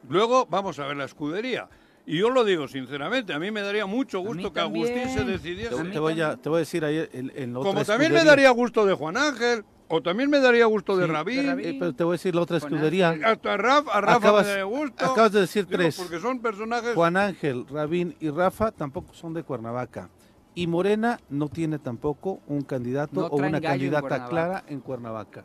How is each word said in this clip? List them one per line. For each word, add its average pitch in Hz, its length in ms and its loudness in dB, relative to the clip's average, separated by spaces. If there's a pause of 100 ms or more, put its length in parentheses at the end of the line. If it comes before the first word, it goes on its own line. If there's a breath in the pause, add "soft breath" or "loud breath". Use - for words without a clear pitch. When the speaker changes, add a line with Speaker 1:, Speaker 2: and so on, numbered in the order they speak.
Speaker 1:
Luego 233 400 2
vamos 180 300 -4
a 139 80 -6
ver 143 100 -6
la 139 80 -4
escudería. 160 640 -6 (360 soft breath)
Y 156 140 -4
yo 220 100 4
lo 254 140 4
digo 170 240 0
sinceramente, 147 680 -6
a 143 60 -4
mí 185 120 -4
me 214 100 -4
daría 202 240 -2
mucho 208 340 -4
Speaker 2:
A - 40 -4
mí 196 40 -6
Speaker 1:
gusto 190 260 -6
que 180 60 -4
Agustín 220 260 -2 (100)
Speaker 2:
también. 247 220 -4
Speaker 1:
se - 60 0
decidiese. 185 500 -6
Speaker 2:
A 123 40 -4
Speaker 3:
Te, 160 80 -4
Speaker 2:
mí 185 60 -8
Speaker 3:
te 175 80 -4
voy 156 140 0
a, - 100 -2
Speaker 2:
también. 143 180 -4
Speaker 3:
te 147 80 -6
voy 165 80 2
a - 20 2
decir 160 260 -2
ahí 156 280 -2
en, 127 220 -8
en 120 200 -8
otra 139 160 0
Speaker 1:
Como - 140 0
también 269 260 2
me 302 60 6
Speaker 3:
escudería. 330 80 6
Speaker 1:
daría 277 260 10
gusto 233 340 2
de 190 80 4
Juan 160 240 -2
Ángel, 240 480 0 (240)
o 160 120 0
también 226 280 0
me 285 100 4
daría 240 280 6
gusto 214 280 2
de 180 100 4
Speaker 3:
Sí, 160 60 0
Speaker 1:
Rabín. 185 320 -2
Speaker 2:
de 277 60 0
Rabín. 262 180 -4
Speaker 3:
eh, - 120 -4
pero 170 160 -2
te 175 100 -2
voy 175 60 2
a 180 40 2
decir 180 180 -2
la 170 100 2
otra 170 180 -2
Speaker 2:
Juan 147 120 -6
Speaker 3:
escudería. 160 360 4
Speaker 2:
Ángel. 165 160 -2
Speaker 1:
Hasta 214 320 2
Raf-, 262 340 2
a 202 100 2
Rafa 220 160 4
Speaker 3:
Acabas, 208 300 6
Speaker 1:
me 202 80 -2
da 196 80 -2
gusto. 262 420 -4
Speaker 3:
acabas 226 280 4
de 208 80 4
decir 190 240 0
Speaker 1:
Digo, 190 140 -4
Speaker 3:
tres. 165 180 2
Speaker 1:
porque 175 220 -8
son 247 200 -4
personajes. 226 560 -4
Speaker 3:
Juan 170 220 4
Ángel, 151 500 -2
Rabín 151 540 -4
y 156 80 -4
Rafa 185 420 -2
tampoco 156 420 -10
son 165 200 -12
de 165 100 -8
Cuernavaca. 117 680 -8 (460 soft breath)
Y 175 120 -4
Morena 202 520 0 (100)
no 143 200 -2
tiene 156 280 -4
tampoco 143 680 -6
un 143 140 -4
candidato 135 580 -4
Speaker 2:
No - 60 -2
Speaker 3:
o 147 100 -4
Speaker 2:
traen 143 140 2
Speaker 3:
una 147 100 0
Speaker 2:
gallo - 140 -2
en 135 60 -2 (120)
Speaker 3:
candidata 147 100 0
Speaker 2:
Cuernavaca. 135 280 -4
Speaker 3:
clara 170 400 -4
en 143 100 -8
Cuernavaca. 113 640 -10